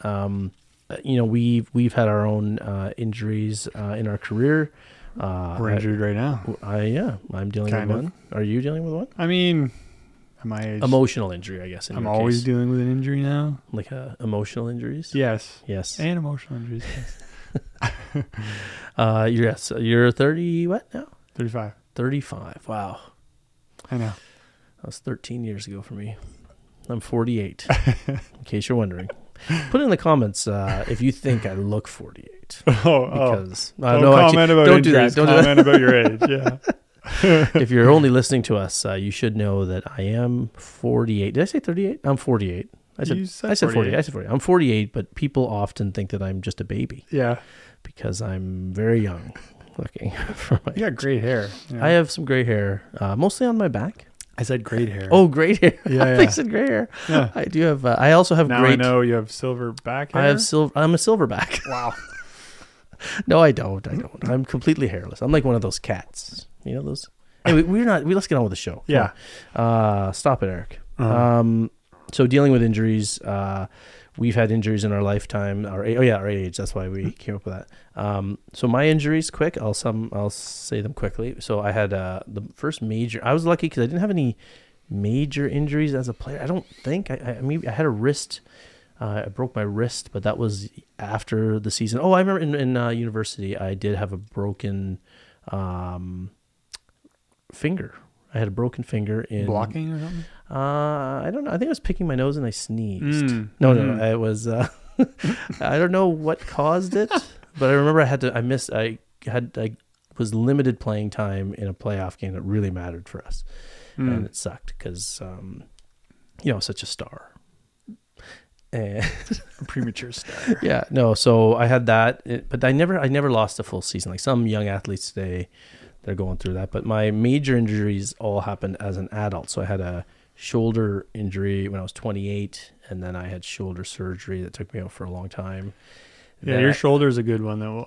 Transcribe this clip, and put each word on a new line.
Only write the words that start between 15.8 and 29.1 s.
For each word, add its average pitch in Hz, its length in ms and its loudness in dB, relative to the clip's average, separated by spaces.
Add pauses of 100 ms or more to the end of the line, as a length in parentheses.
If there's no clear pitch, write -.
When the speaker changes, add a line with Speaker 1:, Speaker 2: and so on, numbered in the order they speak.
Speaker 2:
And 170 180 -2
emotional 143 420 -8
injuries, 117 240 -10 (120)
yes. - 1300 -8
Speaker 1:
<laughs> - 0 - (720)
Uh, 110 320 2
you're, 117 160 4
yes, - 320 -4
you're 117 320 4
thirty, 170 560 0
what 175 260 -4
now? 277 140 -12 (280)
Speaker 2:
Thirty-five. 113 380 -6 (220)
Speaker 1:
Thirty-five. 120 720 -6
Wow. 104 320 -8 (880)
Speaker 2:
I 127 60 -2
know. 110 160 -4 (640)
Speaker 1:
That - 100 -18
was - 120 -14
thirteen 120 460 -10
years 101 220 -8
ago 98 160 -12
for - 120 -16
me. 104 220 -10 (720)
I'm 117 120 -6
forty-eight, 113 640 -4 (220)
Speaker 2:
<laughs> - 200 -2
Speaker 1:
in 139 120 -6 (240)
case 104 240 -4
you're 127 80 0
wondering. 92 320 -4 (600)